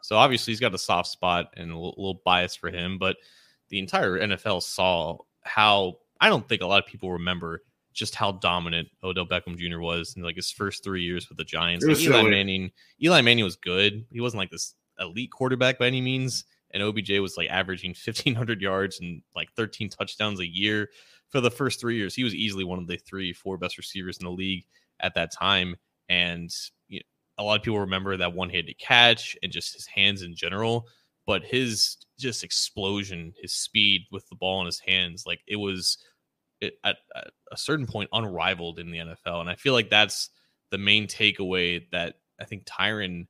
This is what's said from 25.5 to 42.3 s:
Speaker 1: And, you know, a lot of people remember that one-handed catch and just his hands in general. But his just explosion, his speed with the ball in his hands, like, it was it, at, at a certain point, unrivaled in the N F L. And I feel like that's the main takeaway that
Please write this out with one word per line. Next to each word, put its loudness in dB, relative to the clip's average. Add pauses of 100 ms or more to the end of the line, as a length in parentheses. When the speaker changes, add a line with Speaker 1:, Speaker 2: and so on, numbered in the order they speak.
Speaker 1:
And, 0 (320)
you -12
know, -16
a -
lot 4
of -4
people 2
remember 0
that 0
one-handed -4
catch 4
and -6
just -8
his -16
hands 2
in -12
general. -2 (400)
But 0
his 0 (200)
just -8
explosion, -4
his -10
speed 2
with -10
the -20
ball 0
in -2
his -6
hands, -2
like, -8
it -4
was -2 (640)
it, -8
at, 0 (160)
at -14 (220)
a -14
certain -2
point, -6
unrivaled -2
in -12
the -8
N -10
F -16
L. -4
And -6
I -6
feel 0
like 4
that's 4 (400)
the -2
main 4
takeaway 0
that -4 (240)